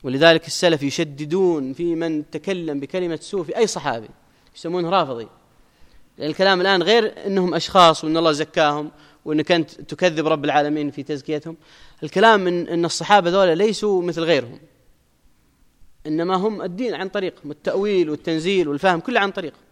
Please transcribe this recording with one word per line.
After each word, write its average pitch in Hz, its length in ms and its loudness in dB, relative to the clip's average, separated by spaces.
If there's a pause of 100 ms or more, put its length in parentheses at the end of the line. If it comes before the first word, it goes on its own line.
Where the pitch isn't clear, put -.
ولذلك 156 440 4
السلف 156 360 0
يشددون 151 880 -2
في 170 220 -4
من 160 360 -4
تكلم 160 500 -6
بكلمة 170 420 -6
سوء 185 220 -6
في - 120 -8
أي 226 100 2
صحابي، 127 420 -6 (480)
يسمونه 170 340 -4
رافضي، 131 380 0 (920)
لأن 147 120 -4
الكلام 190 300 2
الآن 185 220 2
غير 214 440 0
أنهم 185 280 0
أشخاص 170 500 4
وأن 160 120 0
الله 165 160 2
زكاهم 151 580 0 (340)
وأنك 151 280 -2
أنت 165 180 0
تكذب 156 560 -4
رب 156 180 0
العالمين 147 460 0
في 139 120 -14
تزكيتهم. 151 540 -8 (460)
الكلام 196 440 4
إن، 175 220 -2
إن 170 160 -2
الصحابة 175 460 2
ذولا 185 240 4
ليسوا 196 480 0
مثل 170 200 -4
غيرهم، 143 360 0 (1500)
إنما 170 300 -2
هم 196 260 -2
الدين 185 320 -6
عن 185 140 -8
طريقهم، 185 420 -8
التأويل 185 600 -2
والتنزيل 165 580 -2
والفهم 165 320 0
كله 233 200 -2
عن 202 100 -2
طريقهم. 175 300 -12 (120)